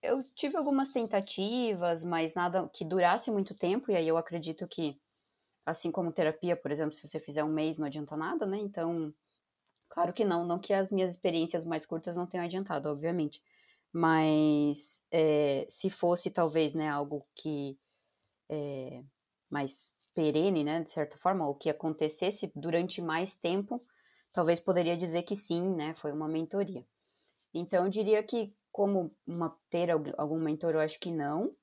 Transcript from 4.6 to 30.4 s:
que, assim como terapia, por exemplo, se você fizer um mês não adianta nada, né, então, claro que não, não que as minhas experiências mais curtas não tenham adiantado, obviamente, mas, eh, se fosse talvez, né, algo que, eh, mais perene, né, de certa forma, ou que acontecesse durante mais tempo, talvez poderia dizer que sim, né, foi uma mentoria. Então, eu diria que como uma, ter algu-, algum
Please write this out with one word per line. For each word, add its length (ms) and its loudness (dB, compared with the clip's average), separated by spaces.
que, 320 -4
assim 260 -4
como 200 -2
terapia, 440 0
por 160 -6
exemplo, 220 -2
se 140 -12
você 120 -8
fizer 240 -4
um 80 0
mês 260 0
não 100 -2
adianta 280 -8
nada, 300 -2
né, 120 -2
então, 560 -4
claro 240 -2
que 120 0
não, 220 2
não 120 0
que 140 -2
as 200 2
minhas 180 2
experiências 540 0
mais 220 -4
curtas 300 -6
não 100 -2
tenham 180 -4
adiantado, 440 -2
obviamente, 540 -2
mas, 1200 4
eh, 580 4
se 200 -2
fosse 400 0
talvez, 440 2
né, 140 0
algo 460 -4
que, 440 -6
eh, 540 -6
mais 440 -6
perene, 500 4
né, 200 0
de 60 -14
certa 280 -4
forma, 300 2
ou 80 -2
que 140 -2
acontecesse 880 -2
durante 460 -2
mais 340 -2
tempo, 480 -2
talvez 280 2
poderia 360 2
dizer 280 -2
que 120 -4
sim, 400 0
né, 180 -4
foi 180 -6
uma 160 -4
mentoria. 580 -4
Então, 320 0
eu 40 2
diria 340 4
que 300 -2
como 440 2
uma, 320 -4
ter 200 0
algu-, 280 2
algum 220 0